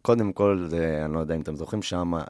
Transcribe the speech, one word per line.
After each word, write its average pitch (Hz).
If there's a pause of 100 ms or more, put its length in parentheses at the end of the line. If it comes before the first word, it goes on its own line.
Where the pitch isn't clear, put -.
קודם 113
כל, 98
זה, 80
אני 78
לא 82
יודע 80
אם 80
אתם 78
זוכרים, 90
שם 87 (180)